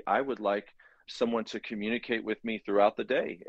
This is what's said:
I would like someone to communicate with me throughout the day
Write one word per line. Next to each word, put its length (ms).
I 140
would 180
like 300
someone 360
to 160
communicate 640
with 220
me 200
throughout 300
the 80
day 460